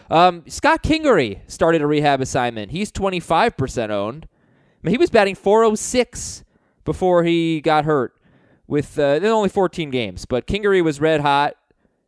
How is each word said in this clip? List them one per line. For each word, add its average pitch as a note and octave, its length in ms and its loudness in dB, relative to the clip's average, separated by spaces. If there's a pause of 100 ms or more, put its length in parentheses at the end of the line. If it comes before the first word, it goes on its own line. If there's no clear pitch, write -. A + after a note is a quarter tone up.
Um, F3 380 2
Scott D#4 340 0
Kingery A#3+ 640 0
started E3 380 0
a D3 40 0
rehab D3 320 2
assignment. A#2+ 520 -4
He's G3 200 -6
twenty-five F#3 640 -2
percent A#2+ 360 -4
owned. G#2+ 360 -6 (560)
I - 40 -8
mean, F#3+ 80 0
he - 20 2
was E4+ 140 0
batting G3 240 4
four A3 280 4
oh A3 120 2
six - 680 -6 (420)
before F3 380 0
he E3 380 0
got D3+ 240 0
hurt C#3+ 340 -2 (460)
with, D3 320 -4
uh, C#3+ 260 2
only G#3+ 240 2
fourteen F3 440 -2
games. G#2+ 340 -4
But A#2+ 220 -4
Kingery G3 360 0
was D3+ 160 -2
red D#3 220 2
hot. C#3+ 340 0 (520)